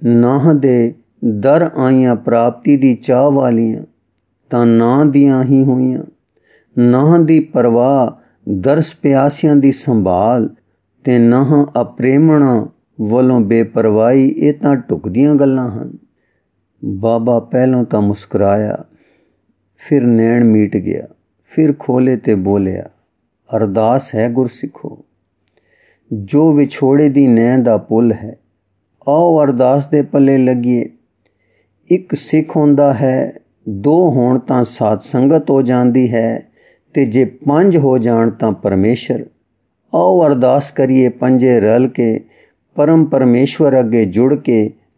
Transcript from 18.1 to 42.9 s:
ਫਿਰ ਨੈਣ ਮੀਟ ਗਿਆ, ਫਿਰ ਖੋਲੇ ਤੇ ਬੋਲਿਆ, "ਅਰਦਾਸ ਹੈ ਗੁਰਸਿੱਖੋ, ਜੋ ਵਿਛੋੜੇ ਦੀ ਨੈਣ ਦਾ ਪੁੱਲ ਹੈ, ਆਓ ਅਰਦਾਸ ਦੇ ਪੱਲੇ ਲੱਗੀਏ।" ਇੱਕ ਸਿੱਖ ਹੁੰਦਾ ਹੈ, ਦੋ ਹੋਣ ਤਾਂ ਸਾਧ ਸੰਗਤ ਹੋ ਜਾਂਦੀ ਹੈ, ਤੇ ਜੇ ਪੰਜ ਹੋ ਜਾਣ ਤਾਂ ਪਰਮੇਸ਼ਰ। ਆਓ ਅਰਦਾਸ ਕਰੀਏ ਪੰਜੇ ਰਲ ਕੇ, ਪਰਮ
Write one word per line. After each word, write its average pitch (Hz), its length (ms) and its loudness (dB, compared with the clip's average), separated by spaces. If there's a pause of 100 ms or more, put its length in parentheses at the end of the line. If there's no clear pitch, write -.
ਫਿਰ 135 300 -2
ਨੈਣ 117 380 2
ਮੀਟ 107 320 0
ਗਿਆ, 92 300 -8 (380)
ਫਿਰ 156 340 -2
ਖੋਲੇ 127 380 -2
ਤੇ 107 180 -2
ਬੋਲਿਆ, 95 560 -4 (680)
"ਅਰਦਾਸ 110 580 -2
ਹੈ 113 160 -2
ਗੁਰਸਿੱਖੋ, - 720 -8 (1080)
ਜੋ 143 400 0
ਵਿਛੋੜੇ 143 560 2
ਦੀ 139 180 2
ਨੈਣ 120 360 2
ਦਾ 117 140 2
ਪੁੱਲ 113 360 0
ਹੈ, 107 240 -12 (720)
ਆਓ 160 340 2
ਅਰਦਾਸ 135 460 0
ਦੇ 147 140 0
ਪੱਲੇ 135 360 2
ਲੱਗੀਏ।" 123 500 0 (1000)
ਇੱਕ 185 240 -2
ਸਿੱਖ 156 420 -4
ਹੁੰਦਾ 143 380 2
ਹੈ, 131 400 -2 (340)
ਦੋ 147 420 0
ਹੋਣ 127 280 0
ਤਾਂ 123 260 -2
ਸਾਧ 107 340 -2
ਸੰਗਤ 139 520 0
ਹੋ 135 120 2
ਜਾਂਦੀ 123 500 0
ਹੈ, 113 360 -4 (460)
ਤੇ 143 100 0
ਜੇ 120 200 0
ਪੰਜ 165 520 0
ਹੋ 135 220 0
ਜਾਣ 117 320 0
ਤਾਂ 110 220 -4
ਪਰਮੇਸ਼ਰ। 104 760 -4 (680)
ਆਓ 175 320 2
ਅਰਦਾਸ 135 440 0
ਕਰੀਏ 131 380 0
ਪੰਜੇ 127 520 0
ਰਲ 113 280 2
ਕੇ, 117 320 -4 (540)
ਪਰਮ 156 300 2